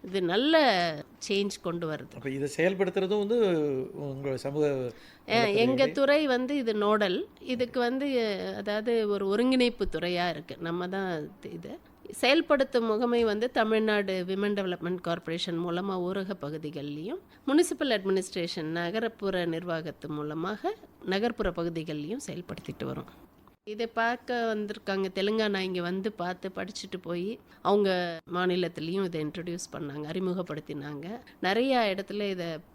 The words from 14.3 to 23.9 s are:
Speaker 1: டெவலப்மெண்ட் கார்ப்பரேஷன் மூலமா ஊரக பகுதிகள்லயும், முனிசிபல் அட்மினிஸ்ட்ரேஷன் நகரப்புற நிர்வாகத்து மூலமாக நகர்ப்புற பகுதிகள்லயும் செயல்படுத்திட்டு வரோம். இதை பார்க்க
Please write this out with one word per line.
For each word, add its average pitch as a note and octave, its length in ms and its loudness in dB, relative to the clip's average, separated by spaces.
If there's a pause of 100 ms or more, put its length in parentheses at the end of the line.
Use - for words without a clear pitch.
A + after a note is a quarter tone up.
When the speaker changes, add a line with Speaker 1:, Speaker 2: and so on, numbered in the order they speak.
Speaker 1:
டெவலப்மெண்ட் F3+ 440 -2
கார்ப்பரேஷன் E3+ 580 -2
மூலமா F3+ 420 -2
ஊரக F#3+ 400 -4
பகுதிகள்லயும், D#3 800 -8 (240)
முனிசிபல் C#4+ 500 4
அட்மினிஸ்ட்ரேஷன் F#3 800 -2
நகரப்புற G3 760 -2
நிர்வாகத்து E3 600 -4
மூலமாக E3 680 -4 (300)
நகர்ப்புற G3+ 460 0
பகுதிகள்லயும் E3 720 -4
செயல்படுத்திட்டு - 600 -8
வரோம். C3 260 -8 (560)
இதை G#3+ 200 -6
பார்க்க A#3 460 -2 (120)